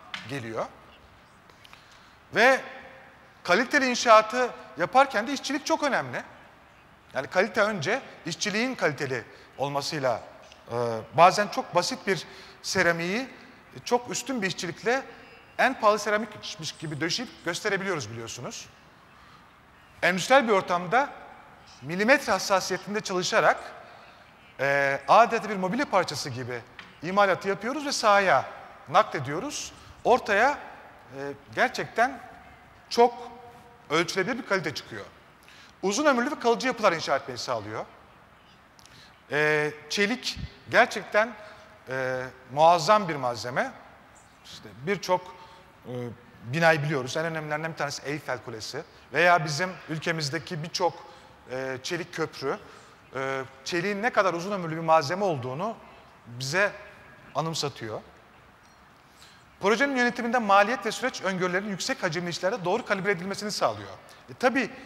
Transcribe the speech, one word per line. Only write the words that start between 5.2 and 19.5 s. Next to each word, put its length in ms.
de 60
işçilik 320
çok 180
önemli. 400
Yani 140
kalite 340
önce, 400
işçiliğin 500
kaliteli 480
olmasıyla, 640
e, 40
bazen 340
çok 280
basit 320
bir 160
seramiği 680
çok 260
üstün 300
bir 60
işçilikle 560
en 220
pahalı 200
seramikmiş 720
gibi 300
döşeyip 440
gösterebiliyoruz 640
biliyorsunuz. 580